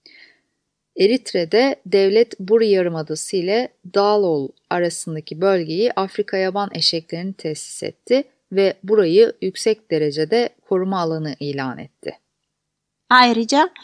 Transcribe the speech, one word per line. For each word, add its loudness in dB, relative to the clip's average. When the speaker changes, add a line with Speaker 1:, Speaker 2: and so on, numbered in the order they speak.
Speaker 1:
Eritre'de 0
devlet 2
Buri 2
Yarımadası -2
ile -2
Dallol 2
arasındaki -4
bölgeyi 0
Afrika -4
yaban -2
eşeklerini -4
tesis -10
etti -2
ve 0
burayı 4
yüksek -4
derecede 0
koruma 0
alanı -4
ilan -6
etti. -14
Speaker 2:
Ayrıca 4